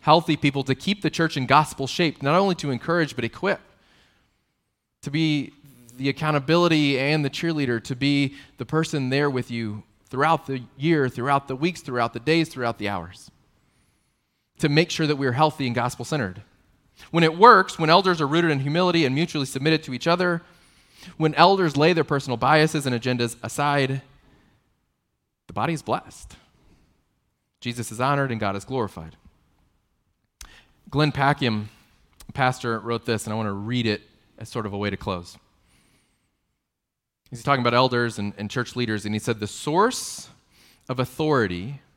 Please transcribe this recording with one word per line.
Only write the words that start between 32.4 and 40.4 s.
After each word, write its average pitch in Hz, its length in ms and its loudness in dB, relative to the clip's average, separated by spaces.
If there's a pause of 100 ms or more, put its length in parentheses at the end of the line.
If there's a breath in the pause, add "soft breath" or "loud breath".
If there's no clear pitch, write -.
wrote 117 260 -6
this, 110 200 -2
and 107 60 -6
I 110 40 -4
want 110 100 -4
to 98 60 -4
read 113 340 -4
it 104 160 0 (360)
as 113 100 -16
sort 113 180 -6
of 98 60 -8
a 101 60 -6
way 101 120 -2
to 95 60 -4
close. 90 420 -8 (1900)
He's 123 140 -14
talking 139 160 2
about 120 140 2
elders 120 440 2
and, 101 200 -4
and 104 120 -8
church - 240 -6
leaders, 110 320 -4
and 107 80 -4
he 107 60 -2
said, 113 180 -4
"The 104 80 -6
source - 840 -4 (580 soft breath)